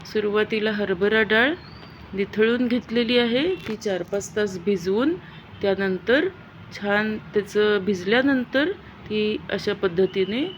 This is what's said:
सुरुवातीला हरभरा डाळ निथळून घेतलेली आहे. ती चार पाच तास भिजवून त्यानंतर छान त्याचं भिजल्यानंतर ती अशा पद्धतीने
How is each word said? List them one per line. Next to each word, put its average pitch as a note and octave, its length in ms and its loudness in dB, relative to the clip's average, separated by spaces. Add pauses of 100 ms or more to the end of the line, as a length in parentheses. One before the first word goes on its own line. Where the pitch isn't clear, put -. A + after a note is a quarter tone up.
सुरुवातीला G#3+ 640 0
हरभरा G#3 500 2
डाळ A3 320 4 (600)
निथळून A3 540 2
घेतलेली A#3+ 500 0
आहे. B3+ 380 2
ती A3 200 -8
चार F#3+ 280 -2
पाच G3+ 320 -6
तास G3+ 300 0
भिजवून G3+ 500 2 (460)
त्यानंतर G3 680 2 (460)
छान G#3 440 0
त्याचं G#3 680 0
भिजल्यानंतर B3 880 2 (380)
ती G#3+ 280 0 (140)
अशा G3+ 220 -2
पद्धतीने F#3+ 680 0 (140)